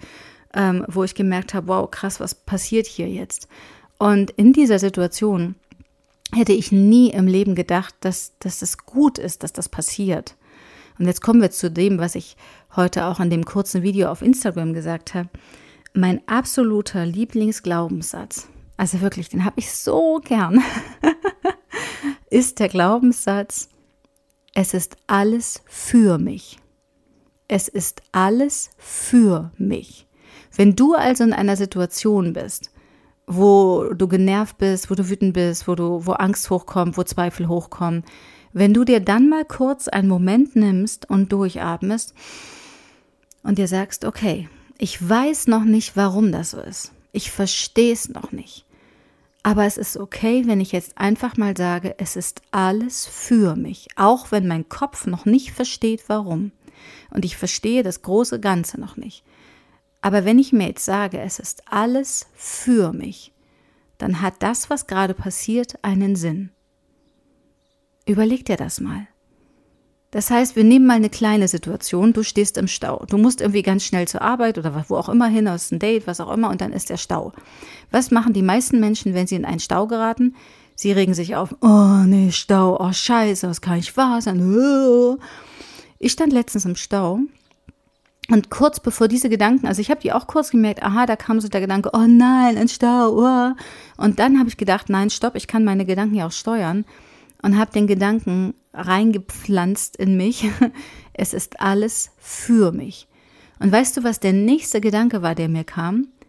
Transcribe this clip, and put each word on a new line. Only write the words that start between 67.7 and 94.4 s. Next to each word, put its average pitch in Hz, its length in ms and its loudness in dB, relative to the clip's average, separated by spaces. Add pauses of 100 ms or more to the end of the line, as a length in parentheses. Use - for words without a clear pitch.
Überleg 220 400 0
dir 208 100 -2
das - 240 -8
mal. - 260 -8 (1080)
Das 208 160 -2
heißt, 247 240 2
wir 220 80 4
nehmen 254 240 8
mal 247 80 6
eine 214 160 2
kleine 214 380 2
Situation. 180 640 0
Du 220 100 0
stehst 202 340 -2
im 185 120 -2
Stau. - 400 -8
Du 202 100 0
musst 247 220 4
irgendwie 202 220 0
ganz 190 200 0
schnell 180 240 -2
zur - 160 -6
Arbeit 233 360 0
oder 151 280 -6
wo - 80 -4
auch 170 140 -4
immer 240 180 2
hin, 214 240 0
hast 175 220 -6
ein 165 80 -4
Date, 214 260 -2
was 175 140 -8
auch 165 120 -8
immer, 220 180 -2
und 185 100 -4
dann 185 120 -6
ist 196 160 -8
der - 100 -8
Stau. - 340 -8 (580)
Was 254 220 0
machen 226 200 2
die 196 100 2
meisten 226 360 2
Menschen, 214 340 0
wenn 180 140 -2
sie 190 80 -4
in 175 100 -4
einen 170 140 -6
Stau 196 300 -2
geraten? 233 480 0 (400)
Sie 202 160 -2
regen 190 220 2
sich 175 200 -6
auf. 170 280 -6
"Oh, 202 440 8
nee, 190 240 6
Stau. 190 500 2
Oh, 185 120 -2
scheiße, 214 520 0
das 175 160 -6
kann 175 180 -2
nicht - 180 -8
wahr 254 240 2
sein." 247 960 4 (800)
Ich - 140 -2
stand 302 200 0
letztens 233 320 0
im 180 120 -4
Stau 190 420 -2 (1120)
und 214 200 2
kurz - 280 0
bevor 226 300 0
diese 247 200 0
Gedanken, 220 380 2
also 190 140 -2
ich 208 100 -2
habe 302 100 -2
die - 120 -2
auch - 160 -2
kurz - 220 -2
gemerkt, 220 340 2
aha, 220 220 0
da 226 100 0
kam 220 240 -2
so 214 80 -6
der 196 120 -2
Gedanke, 196 320 -2
"Oh 226 140 4
nein, 247 500 6
ein 226 120 2
Stau, 240 500 2
oh." 254 340 2 (440)
Und 202 240 2
dann 269 180 6
habe 247 100 4